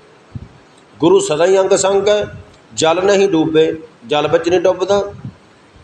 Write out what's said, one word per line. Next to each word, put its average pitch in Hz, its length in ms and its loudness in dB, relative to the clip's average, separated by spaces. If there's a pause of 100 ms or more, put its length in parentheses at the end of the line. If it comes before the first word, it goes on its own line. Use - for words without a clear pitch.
(1000)
ਗੁਰੂ 185 200 4
ਸਦਾ 151 260 -2
ਹੀ 190 140 4
ਅੰਗ 190 120 0
ਸੰਗ 196 360 0
ਹੈ। 208 360 -4 (300)
"ਜਲ 160 300 0
ਨਹੀਂ 196 260 2
ਡੂਬੇ", 160 500 0 (280)
ਜਲ 147 200 -2
ਵਿੱਚ 165 220 0
ਨਹੀਂ 180 100 2
ਡੁੱਬਦਾ। 190 520 0 (720)